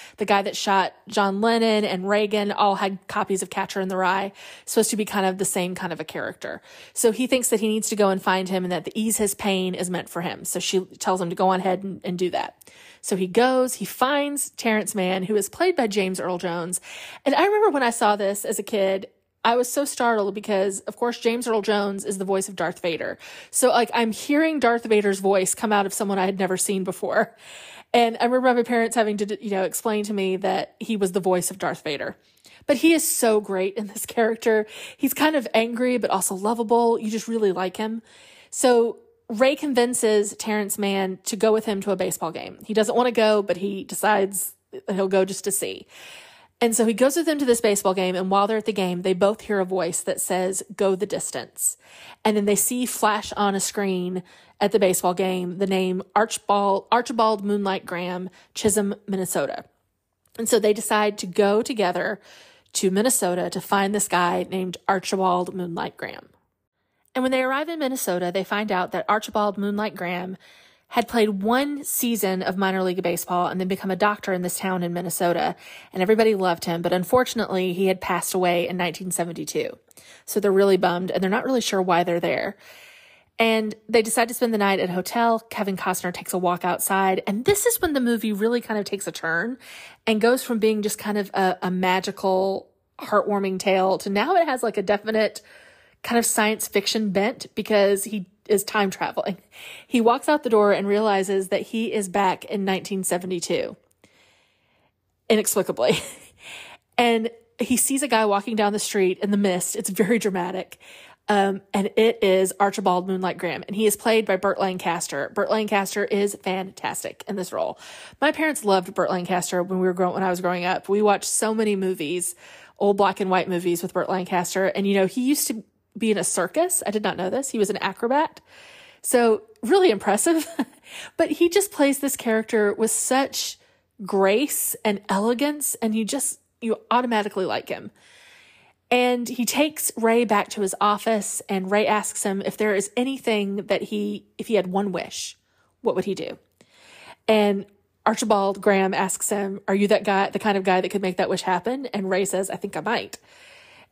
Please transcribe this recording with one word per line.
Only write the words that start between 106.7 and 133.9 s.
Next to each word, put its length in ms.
And 320
he 180
sees 260
a 60
guy 180
walking 300
down 160
the 80
street 420
in 80
the 60
mist. 400
It's 120
very 300
dramatic. 600
Um, 340
and 240
it 260
is 360
Archibald 480
Moonlight 320
Graham, 280
and 100
he 100
is 100
played 300
by 100
Burt 220
Lancaster. 720
Burt 180
Lancaster 540
is 380
fantastic 840
in 80
this 160
role. 260
My 120
parents 320
loved 280
Burt 160
Lancaster 540
when 160
we 80
were 80
grow-, 180
when 120
I 60
was 100
growing 240
up. 240
We 120
watched 240
so 300
many 220
movies, 580
old 200
black 240
and 100
white 180
movies 340
with 120
Burt 140
Lancaster. 580
And, 200
you 80
know, 120
he 200
used 200
to 180
be 140
in 80
a 60
circus. 640
I 40
did 120
not 140
know 140
this. 200
He 80
was 120
an 60
acrobat. 640
So 400
really 280
impressive. 560
<laughs> 80
But 140
he 180
just 240
plays 280
this 160
character 580
with 160
such 680